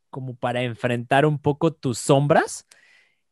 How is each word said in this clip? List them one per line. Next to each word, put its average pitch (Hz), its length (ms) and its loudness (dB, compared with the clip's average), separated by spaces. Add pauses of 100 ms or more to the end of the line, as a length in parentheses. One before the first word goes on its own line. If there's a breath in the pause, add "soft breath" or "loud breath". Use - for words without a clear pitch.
(100)
como 131 260 -10
para 123 260 -4
enfrentar 123 640 0
un 151 120 0
poco 151 340 -2
tus 127 260 -6
sombras. 151 680 2 (640 soft breath)